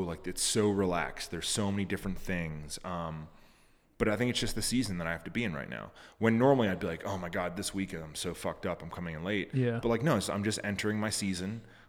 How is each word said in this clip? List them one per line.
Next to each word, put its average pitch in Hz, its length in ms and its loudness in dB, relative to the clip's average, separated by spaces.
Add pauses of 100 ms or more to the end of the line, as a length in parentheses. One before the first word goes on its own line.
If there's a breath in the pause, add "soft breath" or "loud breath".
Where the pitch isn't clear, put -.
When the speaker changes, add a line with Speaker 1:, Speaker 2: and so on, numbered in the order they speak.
Speaker 1:
like, 85 260 -4
it's - 160 -2
so 107 260 4
relaxed. 87 640 2
There's 82 180 -4
so 101 240 2
many 101 140 0
different 95 320 -4
things. 80 680 -4
Um, 82 440 -6 (720 soft breath)
but 110 100 4
I 104 80 2
think 123 140 2
it's 117 100 0
just 123 140 0
the - 80 -2
season 104 360 0
that 85 80 -2
I 82 60 0
have 82 120 -6
to 85 60 -8
be 117 140 -2
in 87 100 -2
right 69 160 -6
now. 53 200 -8 (280 loud breath)
When 113 200 6
normally 127 300 8
I'd 90 100 0
be 101 80 -2
like, 82 200 -4
"Oh 98 100 -2
my 87 140 -4
God, 87 260 -2
this 98 160 -4
weekend 92 320 -2
I'm 76 100 -12
so 87 200 -4
fucked - 320 -4
up. 87 160 -2
I'm 85 80 -8
coming 85 240 -6
in 78 100 -6
late." 98 300 -2
Speaker 2:
Yeah. 120 260 2
Speaker 1:
But, 117 80 0
like, 117 140 4
no, 139 180 4
so 85 140 -2
I'm 101 100 0
just 104 180 0
entering 104 380 0
my 107 80 0
season 98 540 -2 (260 soft breath)